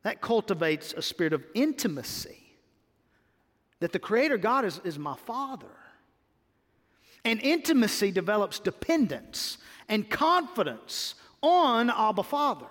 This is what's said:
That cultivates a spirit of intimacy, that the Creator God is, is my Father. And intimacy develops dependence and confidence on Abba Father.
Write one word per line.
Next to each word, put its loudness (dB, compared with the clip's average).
That -6
cultivates 0
a -8
spirit 0
of -2
intimacy, -4
that -2
the -4
Creator 0
God 0
is, -4
is -6
my -8
Father. -10
And 0
intimacy 2
develops 0
dependence -2
and -2
confidence -2
on 6
Abba 2
Father. -2